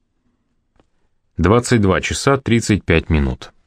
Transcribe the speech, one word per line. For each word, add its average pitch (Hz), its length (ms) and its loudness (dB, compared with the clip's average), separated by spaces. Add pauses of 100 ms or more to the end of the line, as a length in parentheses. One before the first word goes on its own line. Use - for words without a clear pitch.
(1400)
Двадцать 113 420 2
два 92 220 2
часа - 340 -2
тридцать 113 480 -2
пять 82 240 0
минут. 69 440 -2 (140)